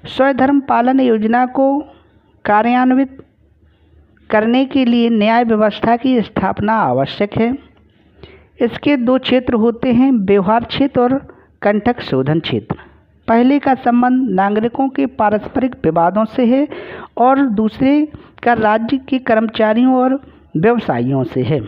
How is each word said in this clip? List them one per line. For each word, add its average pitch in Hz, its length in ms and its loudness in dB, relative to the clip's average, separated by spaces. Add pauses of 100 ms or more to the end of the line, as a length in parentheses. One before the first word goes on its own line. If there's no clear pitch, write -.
स्वधर्म 269 540 0
पालन 262 400 0
योजना 233 460 2
को 269 340 0 (640)
कार्यान्वित 254 720 0 (1120)
करने 233 360 2
के 269 200 0
लिए 233 240 2
न्याय 226 340 2
व्यवस्था 226 540 0
की 254 240 0
स्थापना 202 520 -2
आवश्यक 151 640 -2
है। 240 200 0 (1040)
इसके 262 360 -2
दो 254 200 0
क्षेत्र 254 360 0
होते 233 400 0
हैं, 262 180 4
व्यवहार 202 520 2
क्षेत्र 269 380 -2
और 262 340 -2 (260)
कंटक 208 400 0
शोधन 139 380 -2
क्षेत्र। 113 360 -6 (520)
पहले 247 320 2
का 269 160 0
संबंध 247 540 0
नागरिकों 208 600 0
के 269 160 -2
पारस्परिक 233 720 -2 (100)
विवादों 170 400 0
से 247 200 -2
है 269 220 2 (500)
और 262 220 2
दूसरे 254 680 0 (360)
का 240 100 2
राज्य 226 440 0
के 262 220 -4
कर्मचारियों 226 760 0
और 262 260 0 (360)
व्यवसायियों 139 680 0
से 127 200 -4
है। 131 240 -2